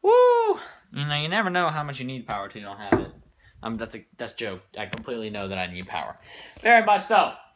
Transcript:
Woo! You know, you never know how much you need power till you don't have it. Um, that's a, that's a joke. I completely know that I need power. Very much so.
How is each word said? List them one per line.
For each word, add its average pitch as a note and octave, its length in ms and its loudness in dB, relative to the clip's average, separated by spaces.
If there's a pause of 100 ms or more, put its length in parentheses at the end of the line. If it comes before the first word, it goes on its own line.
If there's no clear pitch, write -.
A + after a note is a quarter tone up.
Woo! A#4 580 6 (320)
You C#3+ 140 -6
know, D3 160 -2
you D3+ 80 -4
never F#3+ 220 0
know F3+ 180 0
how D3+ 140 -4
much C#3 180 -10
you B2+ 60 -8
need B2+ 200 -10
power G2+ 220 -8
till G#2+ 140 -16
you G2+ 60 -14
don't G2+ 100 -14
have G2+ 220 2
it. - 120 -10 (500)
Um, A2+ 140 -6
that's A2+ 180 -8
a, G#2 120 -14 (100)
that's A2+ 160 -10
a - 40 -18
joke. F#2+ 260 -8 (160)
I G#2 80 -8
completely A2 420 -8
know G2+ 200 -8
that F#2+ 100 -6
I F2+ 80 -4
need F2+ 200 -10
power. C#2 300 -8 (460)
Very A3 240 6
much G3+ 160 4
so. G3+ 320 2 (220)